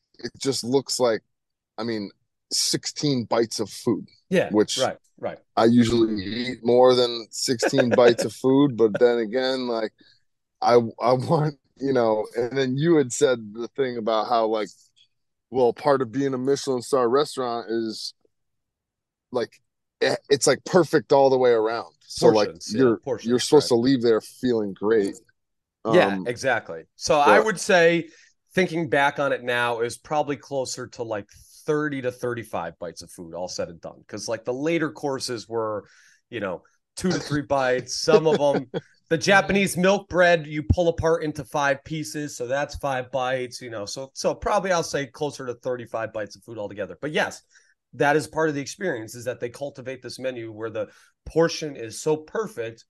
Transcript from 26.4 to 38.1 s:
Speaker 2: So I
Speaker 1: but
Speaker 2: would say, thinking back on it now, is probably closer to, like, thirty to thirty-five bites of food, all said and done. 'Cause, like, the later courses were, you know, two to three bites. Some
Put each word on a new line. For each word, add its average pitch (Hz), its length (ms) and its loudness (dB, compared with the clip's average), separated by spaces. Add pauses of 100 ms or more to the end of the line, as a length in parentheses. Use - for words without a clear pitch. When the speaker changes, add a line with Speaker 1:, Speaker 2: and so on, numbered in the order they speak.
Speaker 2:
So - 200 0
I 156 200 6
Speaker 1:
but 214 80 4
Speaker 2:
would 208 140 -2
say, 170 500 4 (440)
thinking 170 360 0
back 143 280 2
on 139 140 -2
it 120 120 -4
now, 120 360 -2
is 117 180 -4
probably 147 380 -4
closer 127 520 -8
to, - 160 -12
like, 107 220 -8 (400)
thirty 151 360 -2
to 123 100 -4
thirty-five 107 680 -8
bites 85 220 -12
of 82 80 -20
food, 82 240 -18
all 90 140 -8
said 90 220 -8
and 82 100 -20
done. - 260 -18
'Cause, 107 220 -12
like, 113 160 -8
the 123 100 -4
later 156 380 -2
courses 127 560 -6
were, 110 380 -6 (440)
you 113 120 -10
know, 92 220 -6 (340)
two 185 120 -2
to 151 100 0
three 143 240 -4
bites. 127 520 -2
Some 160 320 4